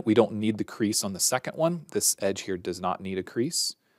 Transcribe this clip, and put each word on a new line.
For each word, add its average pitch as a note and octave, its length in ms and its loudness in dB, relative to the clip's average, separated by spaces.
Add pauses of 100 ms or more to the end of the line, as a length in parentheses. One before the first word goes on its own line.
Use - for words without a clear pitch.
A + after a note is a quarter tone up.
we A2 100 6
don't A2+ 200 6
need G#2+ 240 0
the G#2 60 -2
crease - 380 0
on G2 120 -4
the F2 60 -4
second - 360 0
one. E3 340 0
This - 300 0
edge G2 220 0
here F#2+ 140 -4
does F2+ 240 -6
not F2+ 200 -2
need F#2+ 180 -4
a F#2 60 -4
crease. - 500 -2 (240)